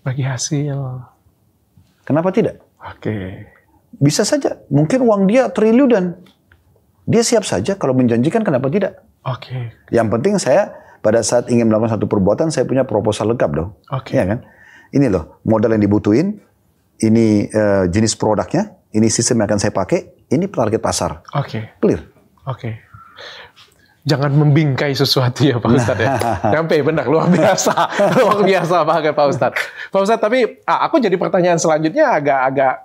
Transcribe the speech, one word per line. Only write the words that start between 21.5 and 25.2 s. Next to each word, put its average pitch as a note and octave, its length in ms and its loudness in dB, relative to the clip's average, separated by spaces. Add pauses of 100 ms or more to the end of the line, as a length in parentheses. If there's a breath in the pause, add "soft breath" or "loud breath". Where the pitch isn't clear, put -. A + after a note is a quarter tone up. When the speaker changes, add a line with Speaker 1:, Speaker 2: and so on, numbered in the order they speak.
Speaker 2:
Clear. B2 220 0 (440)
Speaker 1:
Oke. A#2 340 -12 (1200 loud breath)
Jangan C#3 300 -2
membingkai D3 640 2
sesuatu - 480 0